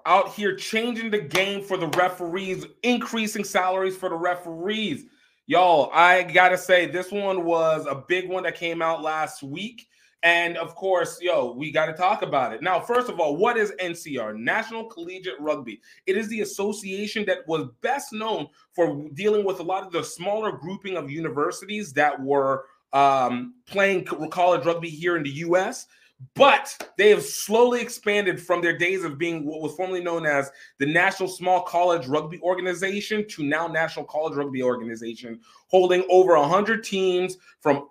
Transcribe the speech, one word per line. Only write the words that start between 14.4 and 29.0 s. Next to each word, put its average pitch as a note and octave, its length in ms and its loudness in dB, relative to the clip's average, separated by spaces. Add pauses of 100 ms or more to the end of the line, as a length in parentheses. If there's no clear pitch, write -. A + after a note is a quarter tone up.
Collegiate E3+ 540 -12
Rugby. C#3 420 -6 (240)
It F#3+ 120 0
is A3 120 -4
the A3 120 -4
association G3+ 840 -4
that F3+ 200 -2
was D#3 200 -2 (140)
best C4 320 -4
known G#3+ 340 -4 (240)
for D3+ 420 0
dealing G#3 320 0
with F#3+ 140 -2
a E3+ 40 -8
lot F#3+ 220 -4
of F#3 60 -18
the E3 120 -2
smaller G3+ 500 -4
grouping F#3 440 -10
of C#3+ 140 -8
universities E3 840 -6
that C#3+ 280 2
were, C3+ 440 0 (280)
um, B2+ 600 4 (120)
playing G3 400 0
co-, D#3 240 -6
college F3 360 4
rugby E3+ 240 0
here E3 280 -2
in D#3 60 -4
the C#3 60 -6
U E3 280 0
S. G#3 300 -2 (460)
But - 420 4 (220)
they G#3 140 8
have G3 100 6
slowly A#3+ 580 2
expanded G#3 640 -2
from F3 180 0
their E3+ 160 0
days F3 280 0